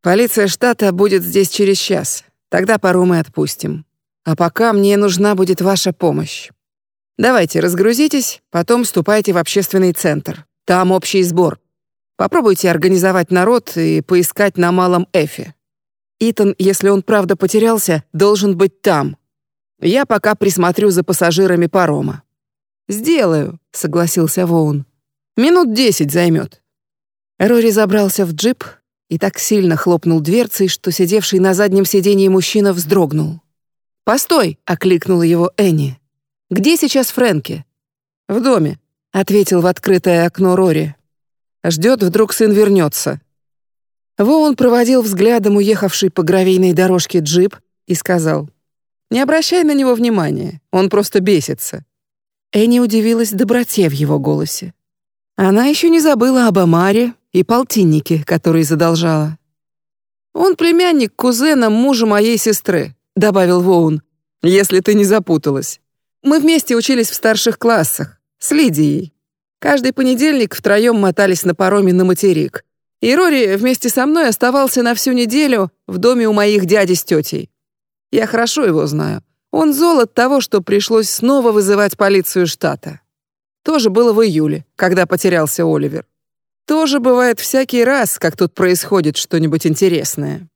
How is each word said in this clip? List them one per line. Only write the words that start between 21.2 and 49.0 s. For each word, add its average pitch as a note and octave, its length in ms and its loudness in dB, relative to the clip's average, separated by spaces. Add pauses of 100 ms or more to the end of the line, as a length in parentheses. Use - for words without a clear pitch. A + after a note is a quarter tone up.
парома». D3 560 -2 (640)
«Сделаю», G3+ 720 -2 (120)
согласился E3+ 720 -2
Воун. D3+ 400 -2 (520)
«Минут D4 360 2
десять G#3 380 0
займет». D#3+ 500 -2 (800)
Рори A3+ 320 2
забрался G3+ 540 0
в E3+ 80 -8
джип G#3 320 -4 (440)
и E3 80 -4
так G3 220 -4
сильно F#3+ 360 0
хлопнул E3 440 0
дверцей, F#3+ 480 -2
что - 240 -6
сидевший F#3+ 480 0
на F#3+ 140 2
заднем G3 320 2
сиденье G3 440 2
мужчина G3 440 0
вздрогнул. D#3+ 680 -2 (640)
«Постой!» A#3 600 -2
окликнула F3 580 0
его E3+ 340 0
Энни. D3+ 420 0 (500)
«Где G#3 280 0
сейчас C4 340 0
Фрэнки?» E3 540 -2 (640)
«В G#3 140 -2
доме», F3+ 380 0 (320)
ответил G3 500 0
в E3 40 0
открытое F3+ 640 0
окно F3+ 280 0
Рори. D#3 400 0 (680)
«Ждет, F#3+ 400 0
вдруг G3 300 0
сын A3 180 2
вернется». F#3 720 0 (1000)
Воун D4+ 320 2
проводил B3 460 2
взглядом G#3 540 0
уехавший G3+ 560 0
по F3+ 120 -2
гравийной F#3 500 2
дорожке F#3 460 0
джип E3+ 360 0 (320)
и F3+ 80 -2
сказал: D#3 540 -4 (600)